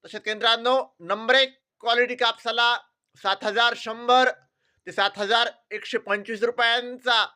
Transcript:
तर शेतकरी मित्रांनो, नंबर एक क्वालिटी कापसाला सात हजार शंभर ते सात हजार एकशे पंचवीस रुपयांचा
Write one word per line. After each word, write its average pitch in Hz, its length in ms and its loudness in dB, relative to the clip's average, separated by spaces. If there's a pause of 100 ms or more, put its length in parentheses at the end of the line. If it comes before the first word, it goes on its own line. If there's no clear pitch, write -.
तर 165 40 -20
शेतकरी 214 240 -6
मित्रांनो, 233 500 0 (180)
नंबर 214 340 0
एक 262 220 2 (260)
क्वालिटी 240 320 0
कापसाला 233 600 0 (480)
सात 196 200 -2
हजार 233 340 2
शंभर 240 520 2 (580)
ते 175 40 -14
सात 196 260 -2
हजार 226 320 0 (220)
एकशे 214 260 -8
पंचवीस 208 460 -4
रुपयांचा 240 840 0 (100)